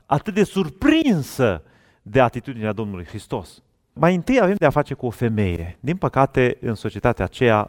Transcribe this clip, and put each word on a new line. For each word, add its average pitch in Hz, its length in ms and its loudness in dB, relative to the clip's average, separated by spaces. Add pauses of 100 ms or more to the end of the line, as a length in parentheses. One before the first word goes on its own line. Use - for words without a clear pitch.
atât 156 280 -2
de 208 100 2
surprinsă 170 1200 0 (380)
de 107 180 0
atitudinea 117 520 0
Domnului 101 340 -8
Hristos. - 560 -10 (320)
Mai 175 220 2
întâi 240 260 0
avem 196 160 2
de - 80 2
a 143 40 4
face 143 240 0
cu - 120 -6
o 123 40 -2
femeie. 98 720 -2
Din 156 180 -4
păcate, 135 640 0
în 117 140 -4
societatea 104 500 -2
aceea, 107 420 2